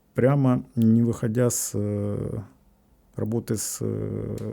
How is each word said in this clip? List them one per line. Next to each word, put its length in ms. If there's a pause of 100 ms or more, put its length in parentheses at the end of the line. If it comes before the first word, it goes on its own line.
(140)
прямо 480 (140)
не 280
виходя 460
з, 240
е, 420 (1000)
роботи 380
з, 260
е, 40 (680)